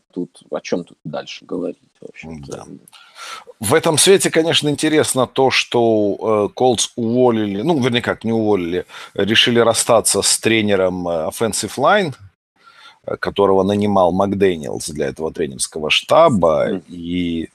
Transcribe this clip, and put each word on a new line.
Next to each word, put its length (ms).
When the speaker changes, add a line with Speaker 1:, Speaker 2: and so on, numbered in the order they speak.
Speaker 1:
Тут 380
о 100
чём 240
тут 200
дальше 400
говорить, 340
в 80
общем-то. 440
Speaker 2:
Да. 120
В 160
этом 240
свете, 320
конечно, 380
интересно 580
то, 240
что, 1000
э, 40
Колтс 420
уволили, 640
ну, 180
вернее, 220
как, 220
не 80
уволили, 520
решили 440
расстаться 640
с 160
тренером, 680
э, 200
offensive 500
line, 360
э, 100
которого 460
нанимал 500
Макдэниелс 800
для 160
этого 260
тренерского 580
штаба, 800
Speaker 1:
Мгм. 200
Speaker 2:
и, 560
э, 100